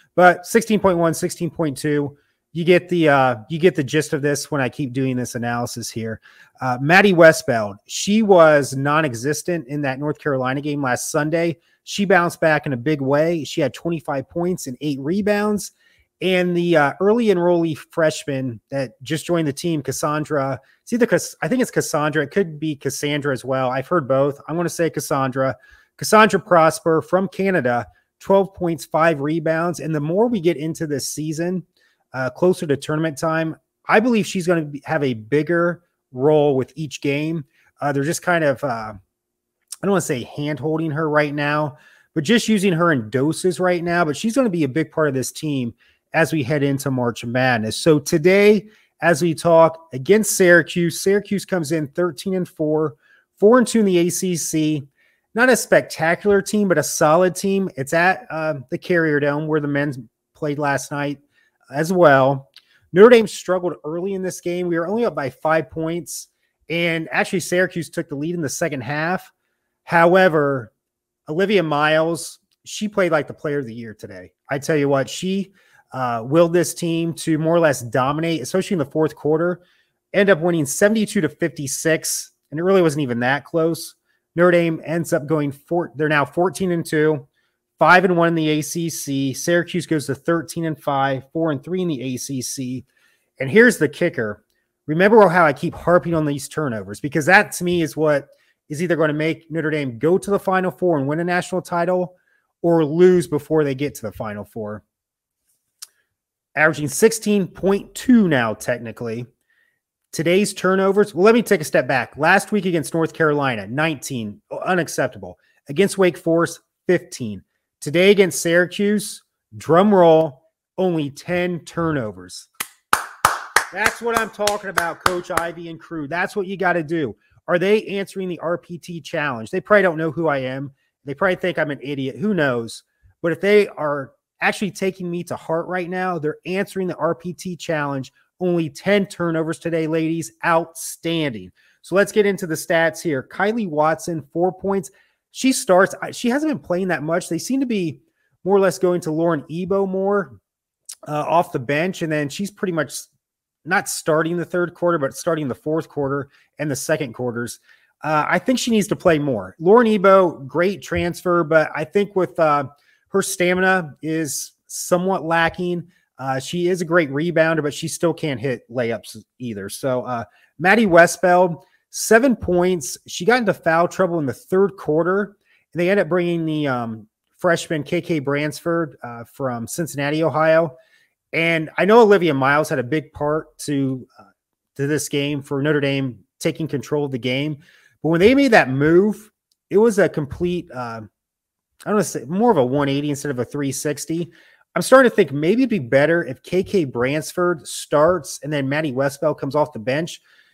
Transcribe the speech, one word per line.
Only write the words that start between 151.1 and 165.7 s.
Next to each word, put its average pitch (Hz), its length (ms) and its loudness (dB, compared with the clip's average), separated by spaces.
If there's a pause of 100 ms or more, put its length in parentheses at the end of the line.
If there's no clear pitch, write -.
off 170 240 2
the 147 80 -2
bench. 147 420 -2
And 160 100 -4
then 147 180 -2
she's 202 220 -8
pretty 185 220 -4
much 147 200 -4 (720)
not 190 240 -2
starting 165 480 -2
the 170 80 -4
third 175 300 -4
quarter, 175 240 0
but 135 160 -4
starting 160 320 -4
the 113 80 -4
fourth 156 340 -6
quarter 139 400 -4 (300)
and 147 100 -4
the 135 60 -2
second 147 380 -4
quarters. 120 460 -6 (440)
Uh, 151 240 0
I 170 100 2
think 254 220 0
she 240 120 -2
needs 214 160 2
to 156 80 -2
play 165 220 2
more. 113 420 -4
Lauren 220 280 6
Ebo, 190 600 4
great 170 360 -2
transfer, 175 600 -2
but 156 320 2
I 151 80 -4
think 202 320 -2
with, 175 240 -2
uh, 147 260 2 (440)
her 196 120 0
stamina 180 800 0
is 160 520 -6 (140)
somewhat 180 580 -2
lacking. 165 640 -2 (320)